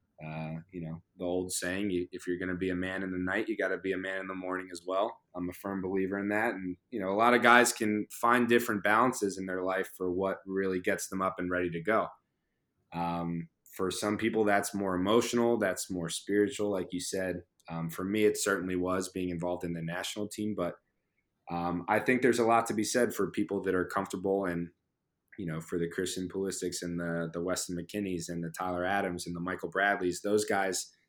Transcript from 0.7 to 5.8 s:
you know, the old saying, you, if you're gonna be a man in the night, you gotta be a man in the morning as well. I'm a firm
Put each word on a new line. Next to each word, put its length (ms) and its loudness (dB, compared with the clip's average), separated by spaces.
you 120 -10
know, 180 -8
the 80 -8
old 260 -2
saying, 400 -2
you, 220 0
if 140 -12
you're 120 -2
gonna 180 -4
be 120 -2
a 60 0
man 280 -2
in 80 -4
the 80 -4
night, 300 -2
you 80 -2
gotta 220 0
be 140 -2
a 40 -2
man 240 -4
in 60 -8
the 80 -6
morning 360 -4
as 160 -12
well. 300 0
I'm 140 -4
a 60 -8
firm 260 -6